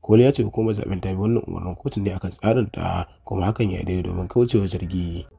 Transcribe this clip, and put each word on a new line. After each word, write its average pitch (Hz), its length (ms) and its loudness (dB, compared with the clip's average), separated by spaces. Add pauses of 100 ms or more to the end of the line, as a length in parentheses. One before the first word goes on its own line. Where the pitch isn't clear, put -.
Kole 110 220 8
ya 135 80 8
ce 123 120 0
hukumar 110 300 -2
zaɓen 98 280 -4
ta 95 100 -4
bi 95 80 -2
wannan 113 280 2
umarnin 90 280 -6
kotun - 280 -6
ne 98 120 0
akan 92 160 -6
tsarinta, 92 760 0 (180)
kuma 95 200 -2
hakan 107 260 0
ya 90 80 -6
yi 87 60 -4
daidai 90 180 -2
domin 90 240 -4
kaucewa 120 400 2
zargi. 87 600 -4 (120)